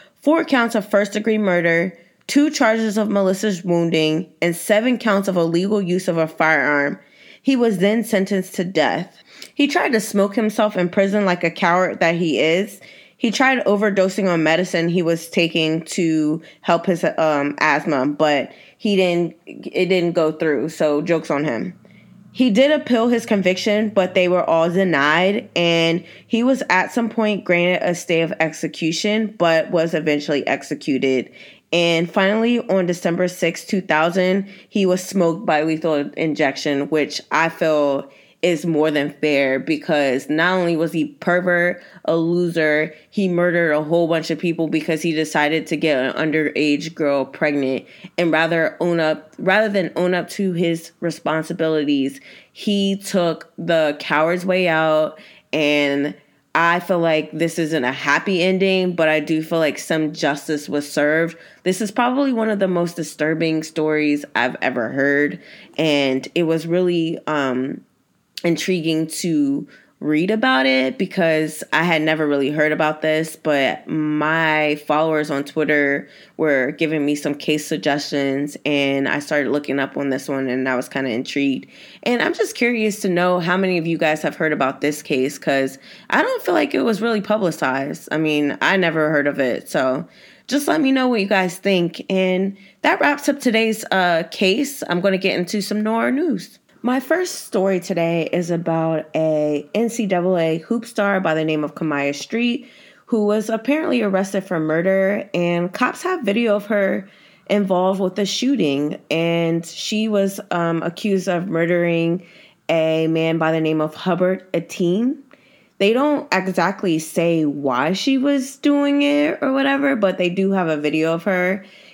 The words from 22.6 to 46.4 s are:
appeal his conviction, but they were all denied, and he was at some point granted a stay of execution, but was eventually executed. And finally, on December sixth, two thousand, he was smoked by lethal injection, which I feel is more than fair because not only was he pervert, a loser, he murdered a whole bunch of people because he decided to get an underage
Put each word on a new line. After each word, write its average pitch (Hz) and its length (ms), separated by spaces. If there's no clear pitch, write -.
appeal 254 360
his 240 180
conviction, 208 640
but 185 240
they 180 140
were 180 160
all 165 260
denied, 175 840
and 170 480
he 233 160
was 262 260
at 185 220
some 240 160
point 214 380
granted 175 440
a 175 60
stay 165 260
of 160 200
execution, 170 960
but 165 320
was 170 220
eventually 147 520
executed. 135 840
And 170 400
finally, 220 480
on 185 180
December 180 420
sixth, 170 400
two 202 100
thousand, 180 680
he 202 180
was 185 160
smoked 175 440
by 156 180
lethal 156 540
injection, 143 720
which 151 320
I 160 160
feel 147 640
is 170 220
more 156 280
than 147 180
fair 139 480
because 139 720
not 165 240
only 175 220
was 156 160
he 156 140
pervert, 175 760
a 165 120
loser, 165 800
he 196 180
murdered 175 440
a 151 100
whole 165 260
bunch 165 220
of 160 80
people 165 300
because 156 340
he 165 120
decided 151 520
to 165 100
get 151 220
an 135 340
underage 151 640